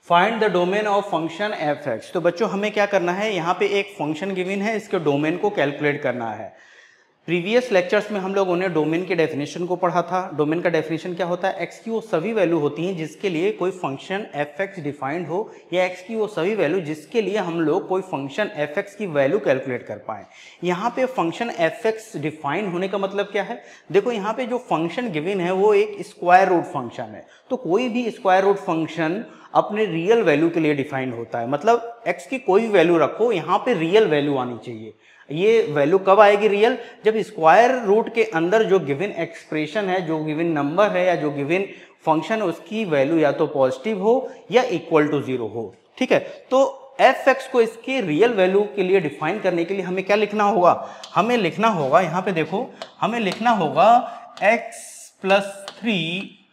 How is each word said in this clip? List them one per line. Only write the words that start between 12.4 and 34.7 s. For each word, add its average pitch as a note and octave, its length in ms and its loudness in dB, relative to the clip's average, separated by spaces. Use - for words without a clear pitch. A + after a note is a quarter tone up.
होती D3 260 -2
हैं F#3+ 120 -4
जिसके D#3+ 320 -6
लिए F3 220 0
कोई F#3 200 -4
function F#3 540 -6
एफ F#3 260 -6
एक्स F#3+ 180 -6
defined D3 480 -6
हो, F#3+ 240 -6
या F3+ 120 2
X F3+ 160 -8
की A3+ 140 -10
वो G#3+ 120 -2
सभी G3 280 -2
वैल्यू F3+ 260 0
जिसके D#3 400 -4
लिए G3 160 -2
हम E3+ 240 -2
लोग D#3+ 260 0
कोई F#3 140 -2
function D#3 540 -6
एफ D3 220 -4
एक्स G3+ 180 -8
की G#3 100 -8
वैल्यू D3 340 2
calculate B2+ 480 -2
कर G#2 100 -10
पाएं। G#2 260 -12
यहाँ F3+ 260 -2
पे C4 160 -2
function A3+ 540 -4
एफ D#3+ 260 -2
एक्स A3 320 -4
defined D3+ 540 -4
होने F3+ 160 -4
का G3+ 100 -4
मतलब G3 280 -4
क्या G3 180 -4
है? A#3+ 200 -10
देखो, G3 200 2
यहाँ G#3+ 220 -4
पे B3+ 120 -4
जो A#3+ 120 -4
फंक्शन F3+ 540 -4
given F3 300 -2
है F3 100 0
वो G3 220 4
एक G3+ 280 2
square F3+ 460 4
root F3 160 2
फंक्शन B2 400 -8
है। G#2+ 220 -16
तो B3+ 60 -2
कोई A3 340 0
भी A3+ 220 -2
square F#3+ 320 2
root G3 140 4
function E3 680 -4
अपने G#3 320 2
real F#3 360 2
value D#3+ 280 4
के E3+ 100 -2
लिए D3+ 140 2
defined C3 420 -4
होता A#2 240 -8
है। A#2+ 100 -6
मतलब A3 580 0
X F3 200 -6
की C4 120 -6
कोई F#3+ 220 4
भी A3+ 60 -2
value F3 300 6
रखो, A3 340 2
यहाँ F3 260 0
पे B3 160 0
real F#3 340 4
value D3 300 2
आनी B2 280 -4
चाहिए। A2 280 -14